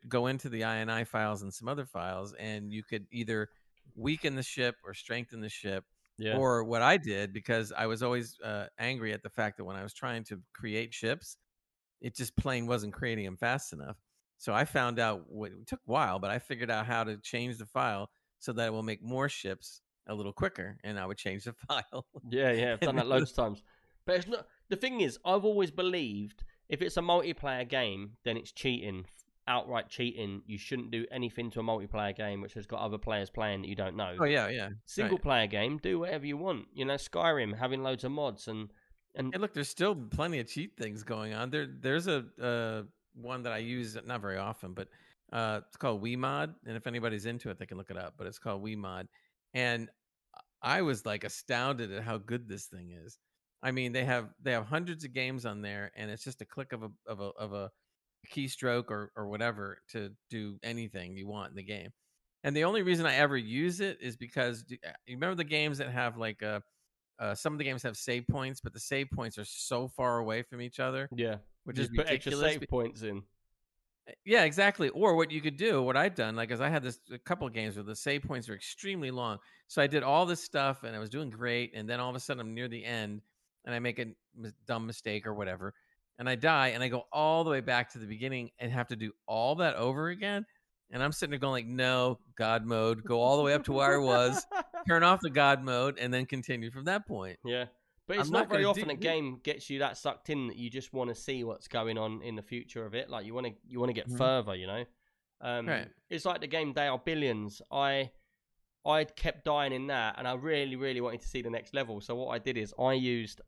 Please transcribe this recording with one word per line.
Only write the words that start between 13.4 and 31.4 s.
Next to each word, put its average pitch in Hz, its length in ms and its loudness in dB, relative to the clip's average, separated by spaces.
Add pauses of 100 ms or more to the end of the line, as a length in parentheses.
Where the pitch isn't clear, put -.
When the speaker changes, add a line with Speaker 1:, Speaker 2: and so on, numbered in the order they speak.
Speaker 1:
enough. 71 240 -10 (400)
So - 160 -2
I 131 140 6
found 120 320 2
out 101 320 0
what, 101 220 -6
it 98 140 -18
took - 140 -8
a - 100 -12
while, 113 280 4
but 98 120 -2
I 117 100 0
figured 117 300 -4
out 110 140 2
how 113 200 0
to 107 120 -4
change 120 400 -4
the 113 80 -12
file 110 460 -2 (280)
so - 140 -6
that 117 140 2
it 110 60 2
will 110 100 -2
make 110 200 -4
more 131 280 0
ships - 500 -8 (280)
a 110 60 -4
little 101 180 -4
quicker, - 520 -4
and 104 140 -6
I 92 80 -4
would 101 100 -6
change 98 280 -6
the 120 80 -8
<laughs> - 160 -16
file. 131 380 -4 (220)
Speaker 2:
Yeah, 127 240 4
yeah, 117 220 4
I've 107 80 -4
Speaker 1:
And 165 60 4
Speaker 2:
done 131 80 2
that 127 60 4
Speaker 1:
then 117 60 0
Speaker 2:
loads 135 220 4
of - 60 -6
times. 110 260 0 (420)
But 185 120 4
it's 175 100 0
not, 226 220 -6 (200)
the 202 60 0
thing 254 260 0
is, 135 240 4
I've 190 200 4
always 202 260 4
believed 147 720 -2 (260)
if - 140 0
it's - 140 0
a 175 40 4
multiplayer 151 680 2
game, 107 560 0
then 117 120 0
it's 113 140 -6
cheating, 98 560 -2 (400)
outright 123 440 0
cheating. 107 540 -4
You 107 140 -8
shouldn't 117 320 -6
do 117 220 -2
anything 117 400 -4